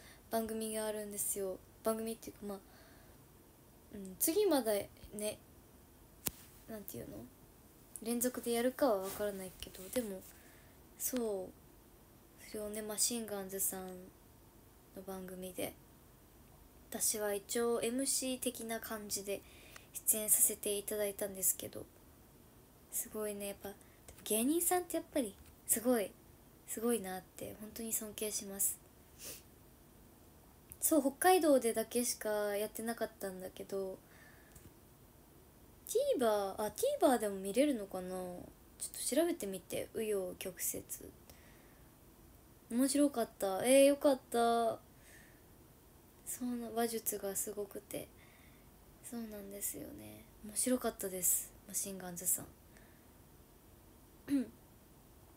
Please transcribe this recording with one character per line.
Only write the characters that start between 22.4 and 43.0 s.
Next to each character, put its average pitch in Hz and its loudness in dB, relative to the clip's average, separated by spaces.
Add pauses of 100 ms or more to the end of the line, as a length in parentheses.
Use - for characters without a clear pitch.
す - -4
ご 214 -6
い 208 -4
ね、 202 -6
や 196 -6
っ - -12
ぱ、 202 -8 (520)
芸 220 2
人 320 4
さ 359 4
ん 359 2
っ - -6
て 339 -4
や 311 0
っ - -12
ぱ 302 2
り 208 -2 (320)
す - 4
ご 240 4
い、 190 -2 (540)
す - -8
ご 240 2
い 226 2
な 185 -6
っ 180 -10
て、 - -12
本 214 -12
当 226 -8
に 226 -6
尊 214 -4
敬 214 -4
し 208 -6
ま 196 -8
す。 - 2 (2000)
そ - 6
う、 262 6
北 262 2
海 370 8
道 294 8
で 226 2
だ 226 0
け 240 0
し - -2
か 208 -2
や 208 -2
っ 214 -8
て - -8
な 226 -2
か 226 -2
っ 220 -6 (100)
た 196 -4
ん 185 -8
だ 185 -8
け - -12
ど、 190 -4 (1900)
TVer、 233 2
あ、 214 -2 (280)
TVer 269 6
で 208 0
も 196 -2
見 190 -4
れ 262 6
る 285 2
の 202 -4
か 190 -6
な？ 180 -6
ち 185 -4
ょ 185 -6
っ 180 -8 (600)
と - 0
調 320 6
べ 339 0
て - -6
み 190 -4
て、 - -6
紆 214 0
余 180 -4
曲 185 -10
折。 190 -4 (1900)
面 247 4
白 285 6